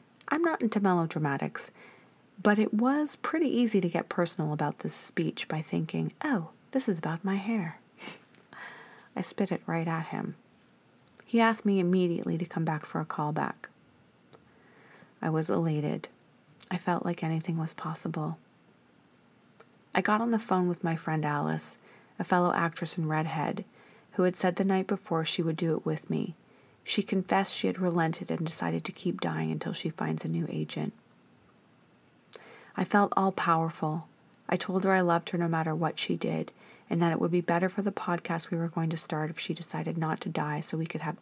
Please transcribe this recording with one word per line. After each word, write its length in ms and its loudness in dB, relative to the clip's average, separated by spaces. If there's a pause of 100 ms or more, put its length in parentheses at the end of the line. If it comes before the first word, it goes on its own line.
(280)
I'm 140 2
not 200 0
into 160 0
melodramatics, 920 2 (720)
but 160 6
it 160 2
was 400 2
pretty 340 0
easy 320 4
to 80 2
get 200 0
personal 440 0
about 280 0
this 140 -4
speech 520 -2
by 160 -4
thinking, 500 -2 (120)
"Oh, 240 0 (240)
this 160 0
is 100 0
about 260 -4
my 120 0
hair." 420 -2 (180)
<laughs> 1200 -18
I 40 0
spit 320 -2
it 140 -2
right 200 0
at 200 -2
him. 280 -6 (880)
He 160 2
asked 240 4
me 140 4
immediately 580 2
to 80 -4
come 200 -4
back 220 -2
for 140 -4
a 40 -2
callback. 640 -4 (1500)
I 80 0
was 180 0
elated. 600 0 (640)
I 40 0
felt 280 -2
like 180 -2
anything 340 -2
was 160 -4
possible. 640 -6 (1600)
I 60 4
got 200 2
on 120 0
the 80 2
phone 260 2
with 160 -2
my 140 0
friend 280 -2
Alice, 540 -2 (400)
a 60 -6
fellow 280 4
actress 460 0
in 80 0
Redhead, 580 -2 (500)
who 100 4
had 100 4
said 220 2
the 80 2
night 240 2
before 360 -2
she 160 -2
would 160 0
do 200 0
it 100 -6
with 240 -2
me. 240 -2 (480)
She 220 0
confessed 500 0
she 140 -2
had 100 -2
relented 500 0
and 160 -2
decided 400 -2
to 80 -6
keep 280 -4
dying 320 -2
until 200 -4
she 160 -4
finds 360 -4
a 40 -4
new 220 -2
agent. 420 -4 (1800)
I 80 0
felt 320 4
all-powerful. 920 2 (400)
I 80 4
told 280 0
her 80 6
I 80 6
loved 300 2
her 80 -2
no 100 2
matter 260 0
what 240 0
she 180 -2
did, 360 -2 (380)
and 100 2
that 120 4
it 80 0
would 100 2
be 100 2
better 280 2
for 140 -4
the 100 0
podcast 580 -4
we 80 0
were 100 0
going 220 0
to 60 -2
start 340 -2
if 80 -10
she 160 -4
decided 420 -6
not 240 0
to 80 -8
die 320 -2
so 160 -4
we 100 -2
could 140 -6
have 220 -6